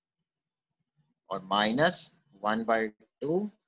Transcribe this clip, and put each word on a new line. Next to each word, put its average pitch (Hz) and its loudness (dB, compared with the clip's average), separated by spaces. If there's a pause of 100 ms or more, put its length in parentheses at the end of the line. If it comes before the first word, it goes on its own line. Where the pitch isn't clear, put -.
(1300)
और 95 -8
माइनस 110 2 (440)
वन 110 0
बाय 110 0
टू 170 -6 (200)